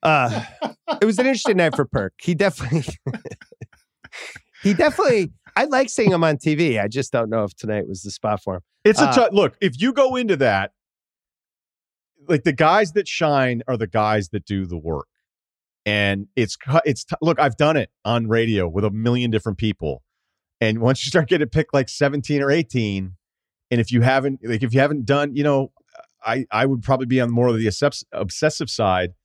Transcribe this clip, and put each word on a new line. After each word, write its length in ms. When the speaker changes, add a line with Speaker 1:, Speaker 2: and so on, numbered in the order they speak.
Speaker 1:
Uh, 420
it 40
was 140
an 80
interesting 320
night 180
for 80
Perk. 360
He 140
definitely, 500
<laughs> 60
he 120
definitely, 580
I 80
like 260
seeing 200
him 140
on 140
T 160
V. 240
I 100
just 240
don't 180
know 140
if 100
tonight 340
was 140
the 80
spot 320
for 140
him. 40
Speaker 2:
It's 160
a 80
Speaker 1:
Uh, 40
Speaker 2:
tough 200
look. 280
If 200
you 120
go 240
into 200
that, 360
like, 160
the 80
guys 400
that 160
shine 600
are 80
the 100
guys 440
that 140
do 220
the 120
work. 300
And 520
it's 200
cu-, 280
it's 200
t-, 160
look, 200
I've 160
done 200
it 140
on 240
radio 400
with 160
a 60
million 420
different 260
people. 440
And 200
once 240
you 60
start 180
getting 200
picked, 260
like, 140
seventeen 540
or 80
eighteen, 680
and 100
if 120
you 100
haven't, 420
like, 180
if 120
you 60
haven't 240
done, 320
you 80
know, 280
I, 260
I 160
would 160
probably 240
be 140
on 100
more 180
of 100
the 80
obsess-, 460
obsessive 580
side 440